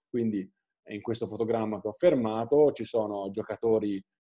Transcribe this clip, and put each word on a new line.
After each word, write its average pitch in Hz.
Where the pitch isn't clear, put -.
Quindi 107
in 104
questo 113
fotogramma 107
che 107
ho 104
fermato 127
ci 117
sono 104
giocatori, 107